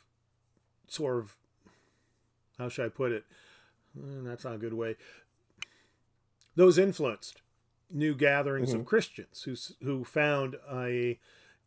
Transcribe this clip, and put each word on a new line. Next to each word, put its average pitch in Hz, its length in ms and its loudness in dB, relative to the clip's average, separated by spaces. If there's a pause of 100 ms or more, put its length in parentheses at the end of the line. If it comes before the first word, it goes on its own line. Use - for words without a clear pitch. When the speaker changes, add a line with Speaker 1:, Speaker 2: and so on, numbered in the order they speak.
(880)
Speaker 1:
sort 127 320 -2
of, 107 160 -10 (1200)
how 123 120 -8
should 127 160 -6
I 113 40 -6
put 127 220 -2
it? 107 140 -4 (760)
Mm, 139 260 -12
that's 120 200 -10
not 117 100 -8
a - 40 -10
good 113 140 -6
way. 113 220 -4 (1600)
Those 170 240 8
influenced 160 600 0 (500)
new 151 240 0
gatherings 139 540 2
Speaker 2:
Mm-hmm. 113 100 0
Speaker 1:
of 123 60 -6
Christians - 580 -2
who 135 80 -8
s-, - 220 -10 (100)
who 131 220 -2
found 143 500 0 (160)
a 123 480 -2 (480)